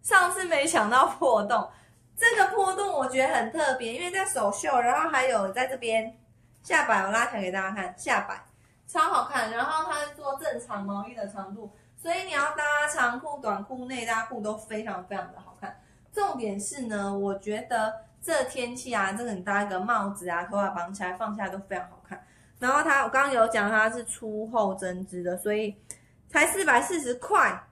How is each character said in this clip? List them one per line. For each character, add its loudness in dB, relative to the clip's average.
上 6
次 -2
没 2
抢 2
到 8
破 4
洞， 0
这 4
个 6
破 2
洞 -2
我 0
觉 2
得 2
很 0
特 2
别， -6
因 -8
为 -4
在 0
手 0
袖， 2
然 4
后 0
还 2
有 2
在 -2
这 -6
边 -2
下 2
摆， 4
我 0
拉 2
起 -6
来 -2
给 -2
大 -2
家 -2
看， -6
下 0
摆 -10
超 0
好 0
看。 -2
然 -2
后 -2
它 -2
是 -12
做 -6
正 -4
常 -8
毛 -6
衣 -16
的 -8
长 -12
度， -14
所 -4
以 -2
你 -8
要 0
搭 2
长 0
裤、 -10
短 -4
裤、 -10
内 -6
搭 -2
裤 -10
都 -4
非 -8
常 -8
非 -8
常 -8
的 -20
好 -20
看。 -14
重 -2
点 -4
是 -8
呢， -2
我 -2
觉 -6
得 -2
这 0
天 -6
气 -8
啊， 0
这 -4
个 -4
你 -6
搭 0
一 -4
个 -4
帽 0
子 -8
啊， -2
头 -4
发 0
绑 -6
起 -8
来、 -4
放 -6
下 -4
来 -6
都 -8
非 -8
常 -6
好 -20
看。 -14
然 0
后 4
它， 4
我 0
刚 4
刚 2
有 6
讲 2
它 4
是 -6
粗 -8
厚 2
针 -6
织 -8
的， -2
所 -2
以 -2
才 4
四 0
百 6
四 -2
十 -2
块 2